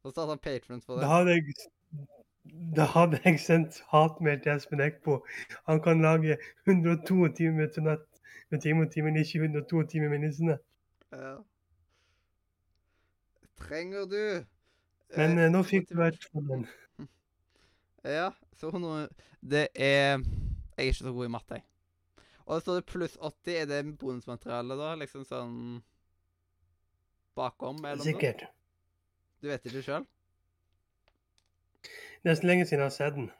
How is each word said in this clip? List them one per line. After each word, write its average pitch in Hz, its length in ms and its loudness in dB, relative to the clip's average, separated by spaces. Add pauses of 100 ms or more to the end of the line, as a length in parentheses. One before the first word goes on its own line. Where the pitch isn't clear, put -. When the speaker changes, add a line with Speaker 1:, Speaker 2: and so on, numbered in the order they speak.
Speaker 1:
Og 135 100 -12
så 165 80 -4
hadde 156 100 -4
han 151 120 -8
Patreon 123 400 -8
for 123 120 -8
det. 139 80 0
Speaker 2:
Da 143 80 2
hadde 175 240 6
jeg, 147 200 -2 (1200)
da 156 160 6
hadde 165 320 6
jeg 165 180 6
sendt 160 360 2 (120)
hatmail 156 540 4
til 147 80 2
Espen 143 320 -2
Eckbo. 151 320 0 (500)
Han 156 160 4
kan 165 220 6
lage 156 320 4 (320)
hundre 170 260 6
og 160 140 -2
to 190 80 4 (180)
timer 160 300 2
med 151 100 -4
Tonight 156 300 -2 (480)
med 151 100 -4
Timothy, 156 400 2
men 156 160 0
ikke 156 240 0
hundre 147 220 -2
og - 80 -16
to 165 80 2 (100)
timer 151 220 -2
med 147 100 -2
Nissene. 156 320 0 (560)
Speaker 1:
Ja. 135 220 -14 (2250)
Trenger 185 480 -8
du, 196 380 -4 (720)
Speaker 2:
Men, 165 220 4
Speaker 1:
eh, 165 80 6
Speaker 2:
eh, 165 40 6
nå 185 120 4
Speaker 1:
hundre - 20 2
Speaker 2:
fikk 190 240 0
du 175 60 -14
Speaker 1:
timer? 170 100 2
Speaker 2:
hvert 165 280 -2
fall 147 260 -6
en. 113 80 -6 (320)
Speaker 1:
<laughs> 143 100 -14 (1000)
Ja, 160 220 -2 (260)
så 156 160 -10
hundre, 160 380 -6 (340)
det 143 220 2 (100)
er, 139 460 4 (560)
jeg - 20 -10
er 131 140 0
ikke - 80 -2
så 131 160 -6
god 123 100 -4
i 117 80 -6
matte, - 240 -10
jeg. - 60 -16 (840)
Og - 80 -6
så 165 80 -2
står 180 160 -2
det 180 80 -6
pluss 175 300 -8 (100)
åtti, - 320 -8
er 156 80 -4
det 143 140 -4 (180)
bonusmateriale 123 800 -8
da? 156 220 -6
Liksom 139 260 -14
sånn 120 300 -10 (1800)
bakom, 131 480 -8
eller 143 160 -8
noe? 143 80 -6
Speaker 2:
Sikkert. 139 380 -2 (1000)
Speaker 1:
Du 147 80 -10
vet 127 160 -10
ikke 131 160 -12
selv? 151 240 -8 (2250)
Speaker 2:
Det 175 80 2
er 160 80 4
så 180 80 -2
lenge 180 220 4
siden 139 160 0
jeg - 20 0
har 135 80 -4
sett 143 240 -4
den. 117 80 -6 (120)